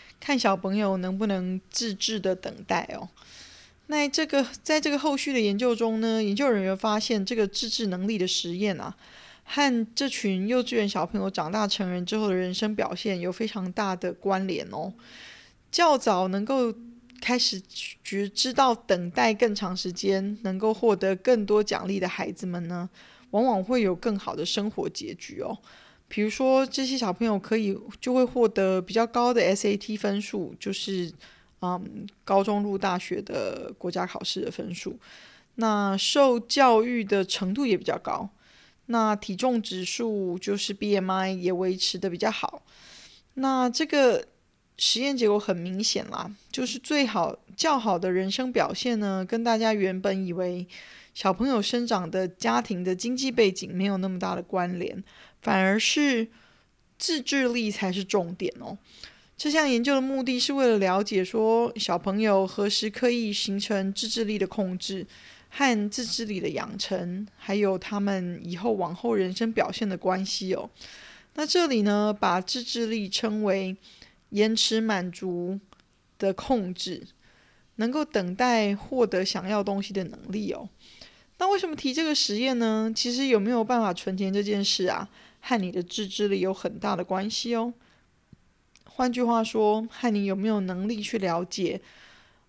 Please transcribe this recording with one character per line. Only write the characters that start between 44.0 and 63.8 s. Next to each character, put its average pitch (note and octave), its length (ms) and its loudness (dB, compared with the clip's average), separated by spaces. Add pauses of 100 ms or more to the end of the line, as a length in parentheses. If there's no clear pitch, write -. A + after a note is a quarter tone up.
实 - 220 2
验 C#4 160 0
结 A#3 140 4
果 G#3 100 6
很 G#3 160 0
明 F#3 260 -4
显 - 280 -2
啦， - 200 -6 (220)
就 B3+ 140 -2
是 B3+ 120 -6
最 C#4+ 280 2
好， G#3 320 0 (180)
较 D4 240 2
好 G#3 180 2
的 F#3 140 0
人 F#3+ 180 2
生 B3+ 220 -2
表 - 220 2
现 A3+ 260 0
呢， F#3+ 260 0
跟 A#3 200 -2
大 A3+ 120 4
家 A3 160 2
原 F#3+ 280 0
本 F#3+ 260 0
以 E3+ 60 -4
为 F3+ 340 -4 (460)
小 - 180 2
朋 A3 160 0
友 A#3+ 140 2
生 A#3+ 260 0
长 F3+ 240 0
的 F#3 160 0
家 A#3 340 0
庭 F3+ 220 -4
的 F#3 100 0
经 A#3 220 -2
济 C4 160 -2
背 A3+ 180 4
景 F#3 240 -6
没 F#3+ 120 0
有 G3+ 100 0
那 F#3+ 140 -2
么 F3+ 100 -4
大 F#3 160 -2
的 F#3 60 -4
关 F3+ 380 -4
联， - 240 -6 (380)
反 G3 180 2
而 F#3+ 180 4
是 B3 500 2 (720)
自 D#4 240 -2
制 C4 280 2
力 A#3 200 0
才 G3 220 -2
是 F#3+ 120 -2
重 F#3 300 0
点 - 260 -4
哦。 - 180 -12 (600)
这 D4+ 140 -2
项 D4+ 180 4
研 A#3+ 140 4
究 C#4 100 4
的 C4+ 80 4
目 C4+ 220 -2
的 B3 160 0
是 C#4 140 0
为 C4+ 120 4
了 A3+ 120 6
了 F#3+ 260 4
解 F#3+ 200 0
说， A3+ 520 2
小 F3+ 240 -2
朋 G3+ 220 0
友 G3 260 4
何 G3+ 220 0
时 G#3+ 200 0
可 A#3+ 220 2
以 A#3 220 0
形 G3+ 260 -2
成 G3 340 -2